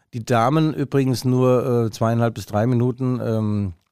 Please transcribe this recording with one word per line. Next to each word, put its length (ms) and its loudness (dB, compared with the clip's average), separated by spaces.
Die 120 -10
Damen 500 2
übrigens 500 -2
nur, 640 2
äh, 60 -2
zweieinhalb 420 0
bis 120 -12
drei 200 0
Minuten. 560 0
Ähm, 500 -2